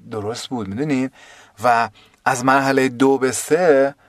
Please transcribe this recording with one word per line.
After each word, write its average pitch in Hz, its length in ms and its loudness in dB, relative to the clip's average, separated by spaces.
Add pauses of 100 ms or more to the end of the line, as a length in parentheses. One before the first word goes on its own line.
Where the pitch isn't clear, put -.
(100)
درست 110 380 -8
بود.» 113 200 -8
می‌دونین؟ 131 420 -4 (540)
و 117 240 2 (360)
از 123 200 -2
مرحلهٔ 135 440 2
دو 131 300 2
به 127 140 -2
سه، 143 600 2 (140)